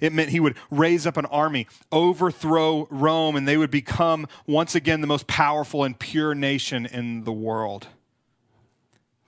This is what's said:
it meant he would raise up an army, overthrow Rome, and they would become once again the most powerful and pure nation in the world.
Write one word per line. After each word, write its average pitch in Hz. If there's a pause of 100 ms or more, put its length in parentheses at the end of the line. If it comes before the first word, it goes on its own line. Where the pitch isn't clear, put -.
it 156
meant 156
he 170
would 143 (140)
raise 160
up 165
an 147
army, 147 (260)
overthrow 160
Rome, 156
and 135
they 143
would 151
become 156 (200)
once 156
again 160
the 147
most 147
powerful 147
and 127
pure 151
nation 139
in 117
the 113
world. 110 (1400)